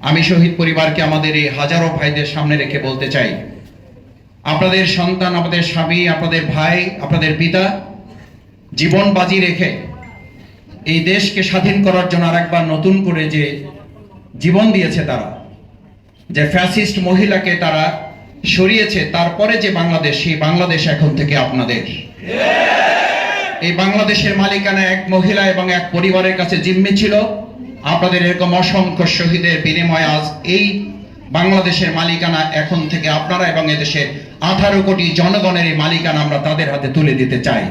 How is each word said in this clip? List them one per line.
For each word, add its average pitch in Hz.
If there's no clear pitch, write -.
আমি 160
শহীদ 170
পরিবারকে 160
আমাদের 156
এই 143
হাজারো 165
ভাইদের 147
সামনে 151
রেখে 143
বলতে 131
চাই, 170
আপনাদের 185
সন্তান, 185
আপনাদের 170
স্বামী, 165
আপনাদের 160
ভাই, 165
আপনাদের 160
পিতা 175
জীবন 185
বাজি 180
রেখে 170
এই 165
দেশকে 202
স্বাধীন 196
করার 180
জন্য 170
আর 170
একবার 165
নতুন 160
করে 165
যে 151
জীবন 190
দিয়েছে 165
তারা, 107
যে 147
ফ্যাসিস্ট 185
মহিলাকে 185
তারা 156
সরিয়েছে, 208
তারপরে 185
যে 196
বাংলাদেশ, 156
সেই 160
বাংলাদেশ 165
এখন 147
থেকে 143
আপনাদের। 123
এই 175
বাংলাদেশের 202
মালিকানা 196
এক 190
মহিলা 196
এবং 185
এক 175
পরিবারের 185
কাছে 175
জিম্মি 190
ছিল। 208
আপনাদের 180
এরকম 175
অসংখ্য 180
শহীদের 170
বিনিময়ে 160
আজ 151
এই 208
বাংলাদেশের 185
মালিকানা 165
এখন 165
থেকে 156
আপনারা 180
এবং 160
এদেশের 143
আঠারো 196
কোটি 180
জনগণের 180
এই 151
মালিকানা 160
আমরা 147
তাদের 151
হাতে 139
তুলে 151
দিতে 127
চাই। 113